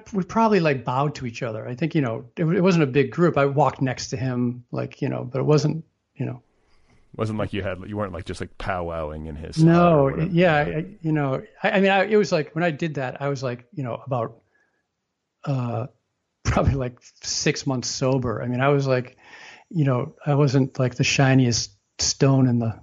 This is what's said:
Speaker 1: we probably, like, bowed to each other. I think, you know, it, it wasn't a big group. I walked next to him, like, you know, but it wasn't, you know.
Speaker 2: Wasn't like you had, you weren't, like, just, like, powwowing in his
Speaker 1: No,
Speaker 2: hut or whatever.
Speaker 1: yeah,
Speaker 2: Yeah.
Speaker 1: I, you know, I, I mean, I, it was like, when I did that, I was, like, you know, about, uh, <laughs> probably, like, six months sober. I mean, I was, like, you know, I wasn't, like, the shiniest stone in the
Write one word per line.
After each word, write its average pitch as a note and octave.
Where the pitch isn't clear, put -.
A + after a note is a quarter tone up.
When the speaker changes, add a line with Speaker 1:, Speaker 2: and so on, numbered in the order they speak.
Speaker 1:
we G3
probably, G#3+
like, C#3+
bowed C#3+
to C3
each A#2
other. A#2
I B2
think, D3
you D#3+
know, B2
it, F3+
it E3
wasn't E3+
a -
big C3+
group. E3
I C#3+
walked C#3
next B2+
to -
him, B2
like, B2+
you C#3
know, B2
but B2+
it C3+
wasn't, D3+
you B2+
know. B2
Speaker 2:
Wasn't G#2+
like G2+
you G2+
had, F#2+
you G#2
weren't, G2+
like, E2
just, -
like, -
powwowing E2
in D2+
his E2
Speaker 1:
No, E3
Speaker 2:
hut F3
or C#3+
whatever. D#3+
Speaker 1:
yeah, E3
Speaker 2:
Yeah. E3
Speaker 1:
I, D#3+
you D#3+
know, C#3
I, G3+
I G3+
mean, G3
I, G3
it G#3+
was G#3
like, D#3
when D#3+
I F3
did D#3
that, C3
I C#3
was, C3+
like, B2
you D3+
know, A#2
about, A#2
uh, A#2+
<laughs> -
probably, -
like, B2
six -
months C3
sober. C3
I B2
mean, B2
I C3+
was, C#3
like, B2+
you D#3+
know, B2+
I C#3+
wasn't, C3+
like, B2+
the -
shiniest C3
stone C3
in A#2+
the A2+